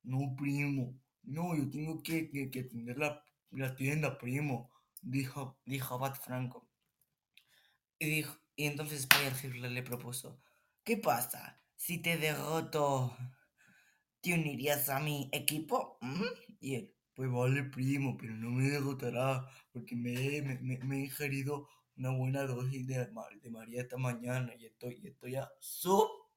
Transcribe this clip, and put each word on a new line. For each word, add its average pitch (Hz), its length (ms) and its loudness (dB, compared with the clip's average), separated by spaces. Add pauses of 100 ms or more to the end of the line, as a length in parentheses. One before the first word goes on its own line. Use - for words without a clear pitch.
"No, 131 340 0
primo, 143 600 0 (260)
no, 165 320 -2
yo 135 140 2
tengo 156 320 -4
que, 160 280 0
que, 135 200 -4
que 131 100 -4
atender 120 380 -6
la, 147 240 0 (280)
la 131 260 -2
tienda, 139 420 2
primo", 131 520 -2 (320)
dijo, 131 640 -4
dijo 127 320 -4
Bat 131 240 -2
Franco. 127 460 -6 (1300)
Y 151 100 -2
dijo, 151 280 0 (200)
y 147 100 0
entonces 147 340 -2
Spider 135 320 8 (100)
Hitler 123 300 -6
le 123 100 -2
propuso, 123 580 -6 (440)
"¿Qué - 120 2
pasa? - 640 -2 (140)
Si 180 260 -2
te 170 160 2
derroto, 147 1000 2 (1040)
¿te 175 140 2
unirías 147 540 2
a 139 120 2
mi 147 320 0
equipo?" 151 680 0
¿Mm? - 240 -2 (360)
Y 135 160 -2
él, - 180 -8 (200)
"Pues 131 160 -2
vale, 127 340 6
primo, 131 540 0
pero 110 160 -8
no 113 160 -4
me 127 180 4
derrotará, 131 800 0 (240)
porque 120 240 -8
me, 127 460 0
me, 135 180 -2
me, 127 180 -2
me 135 180 -2
he 139 80 0
ingerido 139 640 -2 (280)
una 127 140 -2
buena 131 340 2
dosis 131 420 -2
de 127 260 0
ma-, 110 160 -10 (140)
de 117 80 -12
María 117 320 -6
esta 123 140 -6
mañana 123 600 -2
y - 80 -18
estoy, - 360 -10
y - 60 -12
estoy - 240 -10
ya 131 160 -4 (100)
sopa". - 640 2 (160)